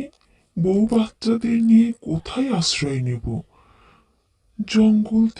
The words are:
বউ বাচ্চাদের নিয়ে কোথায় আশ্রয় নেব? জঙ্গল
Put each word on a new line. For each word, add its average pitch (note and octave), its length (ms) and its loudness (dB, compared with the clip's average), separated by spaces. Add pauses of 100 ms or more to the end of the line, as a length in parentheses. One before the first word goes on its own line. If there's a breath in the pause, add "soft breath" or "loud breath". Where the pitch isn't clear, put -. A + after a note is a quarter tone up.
(600)
বউ F#3+ 220 2 (120)
বাচ্চাদের A3+ 680 -2
নিয়ে A3+ 380 6
কোথায় B3+ 480 -6 (100)
আশ্রয় C#3 420 -4
নেব? B2 240 -6 (1500 soft breath)
জঙ্গল A3 540 2 (120)